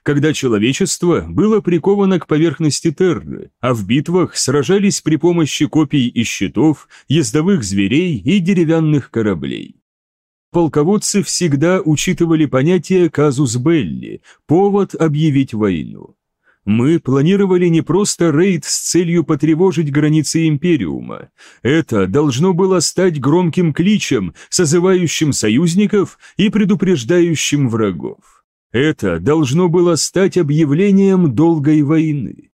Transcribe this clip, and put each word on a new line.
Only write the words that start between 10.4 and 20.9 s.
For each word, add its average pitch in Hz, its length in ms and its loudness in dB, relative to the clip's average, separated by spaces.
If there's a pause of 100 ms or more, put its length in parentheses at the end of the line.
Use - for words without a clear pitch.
Полководцы 175 720 0
всегда 165 580 0
учитывали 160 640 0
понятие 170 640 0
казус 143 480 0
белли – 87 640 -2 (260)
повод 196 480 2
объявить 147 600 0
войну. 71 640 -4 (500)
Мы 127 320 2
планировали 180 680 2
не 165 120 2
просто 175 500 0
рейд 170 360 0
с - 240 -6
целью 175 340 0
потревожить 156 680 0
границы 151 560 0
Империума. 95 840 -2 (320)